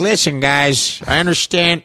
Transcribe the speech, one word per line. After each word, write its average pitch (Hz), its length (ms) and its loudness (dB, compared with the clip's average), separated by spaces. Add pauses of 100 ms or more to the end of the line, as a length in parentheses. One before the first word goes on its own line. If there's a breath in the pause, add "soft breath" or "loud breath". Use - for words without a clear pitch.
Listen, 180 400 0
guys, 143 640 0
I 139 140 0
understand. 170 640 0